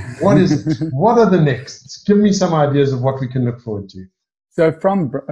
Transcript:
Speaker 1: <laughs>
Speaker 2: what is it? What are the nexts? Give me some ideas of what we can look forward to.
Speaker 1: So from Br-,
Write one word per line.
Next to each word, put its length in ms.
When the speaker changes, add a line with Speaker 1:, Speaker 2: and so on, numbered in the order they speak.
Speaker 1:
<laughs> 120
Speaker 2:
what 180
is 440
it? 100
What 260
are 120
the 80
nexts? 680
Give 120
me 160
some 200
ideas 380
of 100
what 200
we 60
can 180
look 160
forward 280
to. 160
Speaker 1:
So 240
from 340
Br-, 240